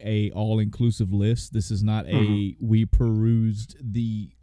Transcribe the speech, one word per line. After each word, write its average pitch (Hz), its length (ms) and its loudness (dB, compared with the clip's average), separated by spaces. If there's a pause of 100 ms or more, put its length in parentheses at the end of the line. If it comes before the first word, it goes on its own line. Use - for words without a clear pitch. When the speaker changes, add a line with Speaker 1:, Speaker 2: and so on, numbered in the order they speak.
Speaker 1:
a 104 280 0
all-inclusive 110 800 0
list. 104 400 0
This 104 180 -4
is 101 100 -2
not 107 240 0
a - 60 -12
Speaker 2:
Mm-hmm. 104 560 0
Speaker 1:
we 110 180 4
perused 113 960 0
the, 110 480 -6 (140)